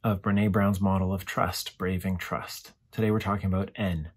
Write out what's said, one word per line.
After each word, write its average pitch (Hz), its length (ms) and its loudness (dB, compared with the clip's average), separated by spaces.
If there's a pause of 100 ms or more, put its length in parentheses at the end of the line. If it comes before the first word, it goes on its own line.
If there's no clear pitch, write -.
of 104 200 0
Brené 101 280 2
Brown's 98 300 2
model 95 340 2
of 90 100 -6
trust, - 540 -4
Braving 92 400 -2
Trust. - 540 -8 (180)
Today 110 200 2
we're 110 100 2
talking 101 260 -2
about 95 300 0
N 85 400 -2